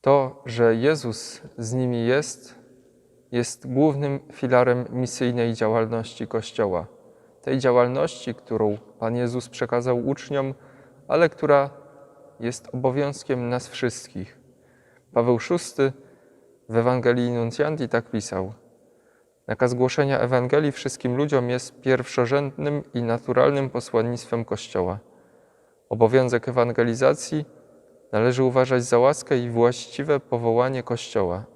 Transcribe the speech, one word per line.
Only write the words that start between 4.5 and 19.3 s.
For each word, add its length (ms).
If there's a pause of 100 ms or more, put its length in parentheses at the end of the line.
misyjnej 640
działalności 760
Kościoła. 600 (540)
Tej 180
działalności, 760
którą 420 (220)
Pan 160
Jezus 340
przekazał 580
uczniom, 460 (540)
ale 220
która 400 (680)
jest 340
obowiązkiem 760
nas 180
wszystkich. 720 (760)
Paweł 260
szósty 540 (760)
w 80
Ewangelii 540
Nuncjanti 580
tak 200
pisał: 440 (960)